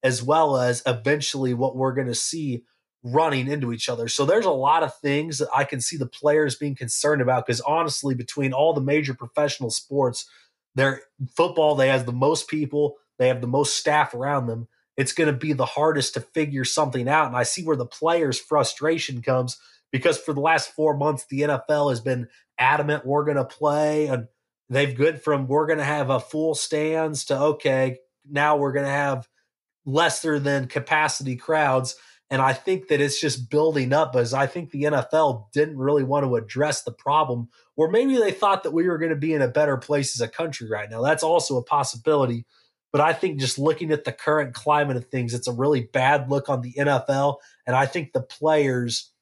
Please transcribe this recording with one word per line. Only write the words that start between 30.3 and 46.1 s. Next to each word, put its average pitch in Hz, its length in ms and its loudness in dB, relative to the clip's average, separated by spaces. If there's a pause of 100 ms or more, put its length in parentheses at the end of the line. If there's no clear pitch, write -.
than 139 300 0
capacity 143 680 -2
crowds." 131 600 0 (340)
And 135 120 0
I 135 120 4
think 190 340 -4
that 143 140 2
it's 143 180 -2
just 127 300 -4
building 147 420 2
up, 143 240 2
as 120 180 0
I 135 140 0
think 165 240 -8
the 143 140 -4
N 147 80 2
F - 200 -2
L 139 380 2
didn't 151 260 0
really 139 280 2
want 143 200 0
to 123 120 0
address 127 440 -2
the - 120 -10
problem, 139 560 0 (260)
or 160 160 2
maybe 262 240 2
they 214 160 2
thought 196 320 0
that 151 80 -4
we 165 160 2
were 170 100 0
gonna 160 200 0
be 156 160 -2
in 147 80 2
a 127 80 2
better 147 260 2
place 139 400 -2
as 117 60 -4
a 117 80 -4
country 143 400 -8
right 104 200 -6
now. 113 120 -6
That's 151 220 0
also 160 340 2
a 120 60 -2
possibility. 135 840 0 (480)
But 143 80 4
I 160 100 4
think 160 300 -2
just 127 180 -4
looking 156 320 0
at 151 140 -2
the 123 80 -6
current 147 400 -2
climate 147 420 2
of 120 140 -6
things, 120 240 -4
it's 120 140 -6
a 123 60 -4
really 135 280 2
bad 131 480 0